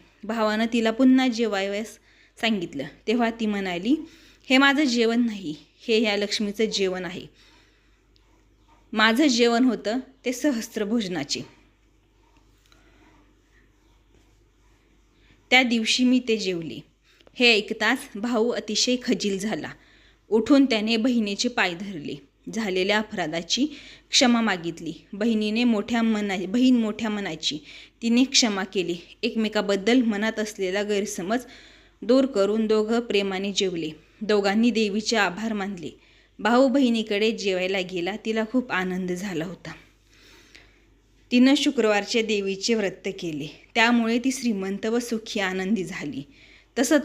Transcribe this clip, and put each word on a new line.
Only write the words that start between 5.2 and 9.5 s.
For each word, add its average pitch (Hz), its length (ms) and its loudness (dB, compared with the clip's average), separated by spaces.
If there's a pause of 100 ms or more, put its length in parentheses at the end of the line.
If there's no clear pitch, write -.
नाही, 190 280 -6 (340)
हे 220 100 4
ह्या 214 180 2
लक्ष्मीचं 208 480 -2
जेवण 185 400 -2
आहे. 175 220 -12 (1700)
माझं 226 340 4
जेवण 233 380 2